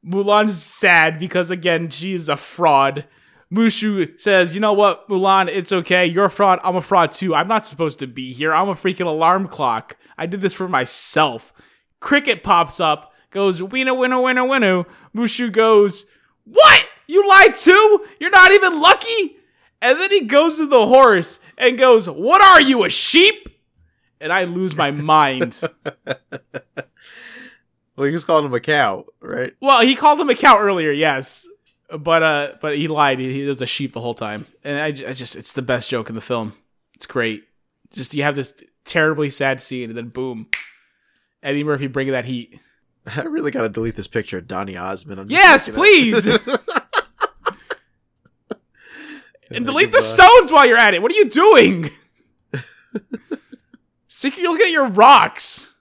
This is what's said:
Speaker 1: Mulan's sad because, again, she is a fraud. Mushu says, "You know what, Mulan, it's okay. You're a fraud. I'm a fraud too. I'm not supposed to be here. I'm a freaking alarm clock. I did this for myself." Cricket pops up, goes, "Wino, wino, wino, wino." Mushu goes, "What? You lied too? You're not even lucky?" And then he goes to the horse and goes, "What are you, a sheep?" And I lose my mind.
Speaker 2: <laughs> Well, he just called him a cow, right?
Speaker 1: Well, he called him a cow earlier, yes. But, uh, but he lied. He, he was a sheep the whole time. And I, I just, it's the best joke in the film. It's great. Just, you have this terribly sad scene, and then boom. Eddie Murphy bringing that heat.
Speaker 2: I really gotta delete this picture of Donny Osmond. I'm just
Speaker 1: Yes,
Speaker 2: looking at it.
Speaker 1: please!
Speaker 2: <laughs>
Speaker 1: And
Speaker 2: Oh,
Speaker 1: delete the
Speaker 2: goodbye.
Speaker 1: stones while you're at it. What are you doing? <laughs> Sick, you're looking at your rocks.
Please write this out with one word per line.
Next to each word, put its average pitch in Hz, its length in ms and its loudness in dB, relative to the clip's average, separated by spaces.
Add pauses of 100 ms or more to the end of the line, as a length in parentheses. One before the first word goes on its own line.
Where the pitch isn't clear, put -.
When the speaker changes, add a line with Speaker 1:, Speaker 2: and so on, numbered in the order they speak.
Speaker 1:
Mulan's 202 560 -2
sad 160 560 2
because, 175 320 -6
again, 165 400 -4
she 170 240 -10
is 156 160 -8
a 139 80 -2
fraud. 139 680 -2 (480)
Mushu 208 680 -2
says, 180 360 0
"You 202 80 -8
know 208 100 0
what, 202 380 0
Mulan, 190 380 0
it's 180 240 -6
okay. 180 340 0
You're 175 180 -2
a 185 60 0
fraud. 190 340 0
I'm 185 120 -2
a 175 40 -2
fraud 175 320 0
too. 180 220 -6
I'm 165 140 -2
not 220 180 -4
supposed 151 320 -8
to 139 80 -12
be 127 260 -16
here. 151 220 -4
I'm 196 160 -2
a 175 40 -6
freaking 180 320 -6
alarm 170 400 0
clock. 117 500 -6 (200)
I 160 80 -10
did 185 160 -10
this 190 140 -4
for 185 140 -10
myself." 135 840 -4 (480)
Cricket 285 420 -2
pops 170 380 0
up, 156 320 -4 (180)
goes, 190 300 -4
"Wino, 254 340 -4
wino, 254 280 -2
wino, 254 260 0
wino." 190 380 0 (280)
Mushu 226 380 -6
goes, 214 540 0 (380)
"What? 571 440 4 (180)
You 403 220 2
lied 392 260 6
too? 415 520 4 (120)
You're 349 120 -6
not 370 220 8
even 370 280 2
lucky?" 403 560 0 (460)
And 262 180 0
then 392 100 -4
he 392 120 2
goes 294 340 2
to 311 100 -4
the 247 200 4
horse 240 520 4 (200)
and 247 180 0
goes, 233 320 4
"What 220 320 0
are 381 200 8
you, 220 240 0
a 254 40 -2
sheep?" - 640 0 (680)
And 156 140 -8
I 185 120 -2
lose 175 300 -6
my 151 160 -4
mind. 147 720 0
Speaker 2:
<laughs> - 60 -8 (2250)
Well, 139 100 -6
he 143 60 -2
just 165 140 -8
called 156 180 2
him 135 80 -6
a 120 80 -4
cow, 127 460 -2 (140)
right? - 420 -10
Speaker 1:
Well, 262 180 4
he 254 160 2
called 294 240 2
him 294 80 -2
a 247 60 0
cow 240 240 4
earlier, 180 340 -2
yes. 143 560 -4 (400)
But, 165 340 0
uh, 147 380 -2
but 151 160 -6
he 160 120 -4
lied. 143 300 0
He, 131 140 -8
he 139 140 -8
was 135 160 -6
a 120 40 -6
sheep - 280 -8
the 113 80 -10
whole 120 100 -8
time. 107 340 -12 (180)
And 143 140 -8
I, 151 100 -6
I 135 260 -12
just, 123 200 -12
it's - 200 -14
the 131 80 -8
best 120 260 -6
joke 117 220 -8
in 113 40 -12
the 110 60 -12
film. 113 320 -8 (400)
It's - 140 -18
great. 113 380 -6 (480)
Just, 127 200 -14
you 143 100 -6
have 143 140 -4
this 135 160 -10 (320)
terribly 151 460 -4
sad 135 320 -6
scene, 123 260 -12
and 113 80 -14
then 117 120 -14
boom. 120 400 -12 (920)
Eddie 143 220 -6
Murphy 143 220 -4
bringing 135 260 -6
that 123 140 -6
heat. 123 340 -12 (460)
Speaker 2:
I 110 160 -10
really 311 280 -6
gotta 113 200 -6
delete 113 260 -8
this 101 120 -14
picture 104 280 -10
of 85 100 -12
Donny 95 300 -10
Osmond. 95 440 -14
I'm - 80 -18
just 311 120 -2
Speaker 1:
Yes, 330 280 4
Speaker 2:
looking 302 160 -6
at 233 420 4
it. 220 180 0
Speaker 1:
please! - 160 -4
Speaker 2:
<laughs> - 80 -14 (2750)
Speaker 1:
And 240 140 -8
Speaker 2:
Oh, 269 60 -4
Speaker 1:
delete 330 220 0
the 494 60 4
Speaker 2:
goodbye. - 260 6
Speaker 1:
stones 370 280 8
while 285 140 6
you're 233 100 4
at 214 180 4
it. 170 80 -2
What 262 100 -2
are - 20 -4
you 415 140 4
doing? 240 640 4 (600)
<laughs> 131 80 -10 (1500)
Sick, - 300 -8
you're 349 120 -4
looking 359 160 2
at 349 60 -4
your 277 160 0
rocks. - 920 2